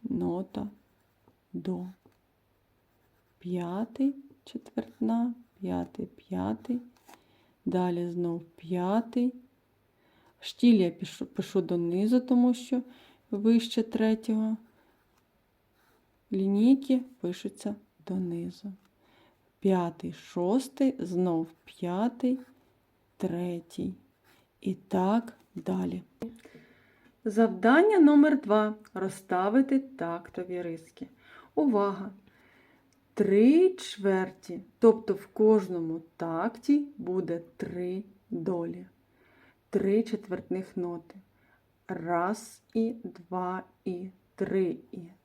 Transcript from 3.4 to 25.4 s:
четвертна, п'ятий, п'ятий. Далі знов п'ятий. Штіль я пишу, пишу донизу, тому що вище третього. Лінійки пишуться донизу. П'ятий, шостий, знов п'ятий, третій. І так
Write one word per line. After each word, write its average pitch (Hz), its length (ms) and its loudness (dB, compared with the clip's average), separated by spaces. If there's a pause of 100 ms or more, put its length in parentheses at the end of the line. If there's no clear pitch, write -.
четвертна, 233 920 -4 (260)
п'ятий, 180 460 -6
п'ятий. 214 760 -6 (840)
Далі 175 460 -2
знов 170 340 -4 (120)
п'ятий. 226 760 -2 (1040)
Штіль - 340 4
я 185 160 4
пишу, - 360 -12
пишу - 340 -4
донизу, 180 600 0
тому 247 340 2
що 247 280 -4 (480)
вище 226 520 2
третього. 220 760 0 (1800)
Лінійки 233 680 4 (180)
пишуться 196 540 -6 (320)
донизу. 180 680 -8 (880)
П'ятий, 170 520 0
шостий, 247 840 -2
знов 175 480 -2 (180)
п'ятий, 240 760 -2 (760)
третій. 175 800 -6 (680)
І 190 140 -4
так 202 640 -2 (160)